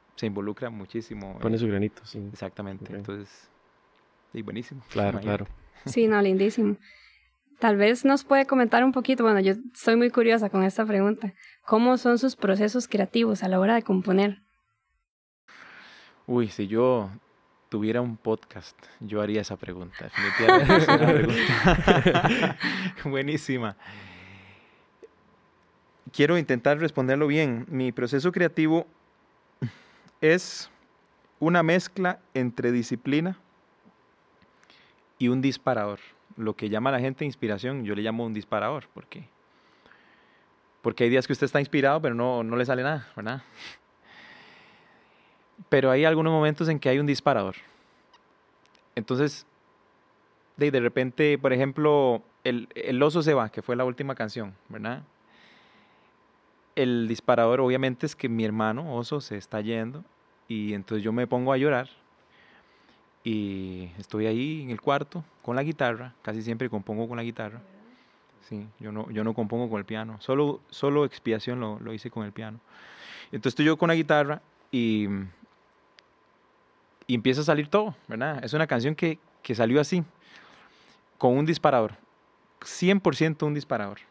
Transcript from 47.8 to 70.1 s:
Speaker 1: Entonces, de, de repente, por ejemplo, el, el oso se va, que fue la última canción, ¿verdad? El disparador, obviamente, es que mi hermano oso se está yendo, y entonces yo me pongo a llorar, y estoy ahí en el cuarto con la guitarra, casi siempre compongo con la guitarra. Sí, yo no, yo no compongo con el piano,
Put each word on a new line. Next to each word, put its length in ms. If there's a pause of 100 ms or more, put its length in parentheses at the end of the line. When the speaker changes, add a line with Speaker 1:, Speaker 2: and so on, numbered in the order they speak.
Speaker 1:
Entonces, 520 (1120)
de, 140
de 100
repente, 580
por 140
ejemplo, 720 (220)
el, 300
el 280
oso 200
se 120
va, 160
que 120
fue 140
la 80
última 300
canción, 400 (140)
¿verdad? 340 (1700)
El 340
disparador, 540
obviamente, 420
es 100
que 140
mi 160
hermano 500
oso 280
se 160
está 240
yendo, 420 (440)
y 260
entonces 280
yo 100
me 140
pongo 260
a 40
llorar, 320 (1400)
y 720
estoy 280
ahí 360
en 80
el 100
cuarto 440 (180)
con 140
la 60
guitarra, 600
casi 200
siempre 280
compongo 380
con 80
la 80
guitarra. 360 (800)
Sí, 220 (140)
yo 140
no, 180
yo 140
no 100
compongo 340
con 100
el 60
piano, 360